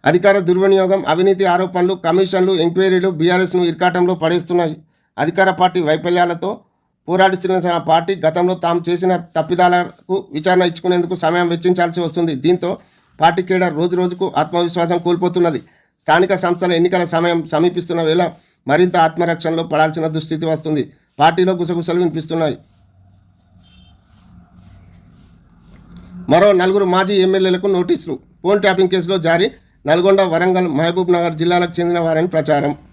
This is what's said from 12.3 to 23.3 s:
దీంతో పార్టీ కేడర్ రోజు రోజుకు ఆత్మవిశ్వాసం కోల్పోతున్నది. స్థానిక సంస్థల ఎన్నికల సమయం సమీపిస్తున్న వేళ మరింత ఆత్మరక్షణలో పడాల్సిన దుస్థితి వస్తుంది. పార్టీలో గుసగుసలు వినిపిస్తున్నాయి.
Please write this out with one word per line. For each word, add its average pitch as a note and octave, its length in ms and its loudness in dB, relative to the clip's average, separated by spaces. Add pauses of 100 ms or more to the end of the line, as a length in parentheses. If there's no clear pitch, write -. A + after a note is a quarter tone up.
దీంతో F3 240 0 (500)
పార్టీ E3+ 260 2
కేడర్ F3+ 320 0
రోజు E3+ 220 0
రోజుకు F3+ 260 -2 (140)
ఆత్మవిశ్వాసం E3+ 640 -2
కోల్పోతున్నది. F3 560 0 (420)
స్థానిక F3 300 2 (100)
సంస్థల F3+ 300 -2
ఎన్నికల F3+ 320 0 (100)
సమయం E3+ 240 0 (140)
సమీపిస్తున్న E3+ 560 -2
వేళ E3+ 140 2 (440)
మరింత F3+ 300 2 (100)
ఆత్మరక్షణలో E3 640 -2
పడాల్సిన D#3+ 360 0 (100)
దుస్థితి D#3+ 340 -6
వస్తుంది. D#3 320 -4 (380)
పార్టీలో F3 400 2
గుసగుసలు E3+ 420 -2
వినిపిస్తున్నాయి. D#3+ 540 -2 (3750)